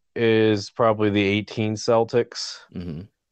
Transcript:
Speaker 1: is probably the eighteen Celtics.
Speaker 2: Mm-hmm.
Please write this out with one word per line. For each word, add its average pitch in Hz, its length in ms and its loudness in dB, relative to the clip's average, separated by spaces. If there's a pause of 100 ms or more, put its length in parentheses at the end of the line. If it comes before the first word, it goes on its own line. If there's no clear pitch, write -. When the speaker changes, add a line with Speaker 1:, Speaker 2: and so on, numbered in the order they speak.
(160)
Speaker 1:
is 110 540 2
probably 107 400 2
the 101 120 2
eighteen 107 520 -2
Celtics. 117 840 -2 (180)
Speaker 2:
Mm-hmm. 87 280 -10 (300)